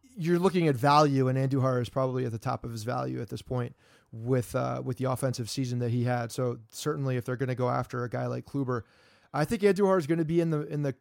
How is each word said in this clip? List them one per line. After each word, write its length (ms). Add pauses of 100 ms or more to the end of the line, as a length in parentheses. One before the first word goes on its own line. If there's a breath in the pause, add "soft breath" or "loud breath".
(160)
you're 240
looking 260
at 80
value, 540
and 100
Andujar 420
is 100
probably 340
at 80
the 60
top 260
of 80
his 100
value 400
at 60
this 140
point 340 (340 soft breath)
with, 460
uh, 280
with 120
the 80
offensive 440
season 300
that 120
he 120
had. 300
So 260 (120)
certainly, 460
if 80
they're 120
gonna 180
go 160
after 320
a 80
guy 160
like 200
Kluber, 360 (500 soft breath)
I 120
think 180
Andujar 340
is 120
gonna 160
be 160
in 100
the, 120
in 200
the 180